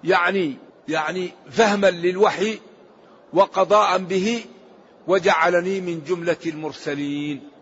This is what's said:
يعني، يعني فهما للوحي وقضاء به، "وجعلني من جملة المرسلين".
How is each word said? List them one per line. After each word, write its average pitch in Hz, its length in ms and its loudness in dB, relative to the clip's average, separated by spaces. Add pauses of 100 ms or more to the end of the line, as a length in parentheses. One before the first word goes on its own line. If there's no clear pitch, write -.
يعني، 175 520 0 (320)
يعني 160 440 -4 (180)
فهما 202 400 4
للوحي 185 680 0 (720)
وقضاء 190 680 4
به، 190 460 -2 (640)
"وجعلني 175 760 2
من 170 240 -6
جملة 170 320 -2 (100)
المرسلين". 147 1000 -8 (140)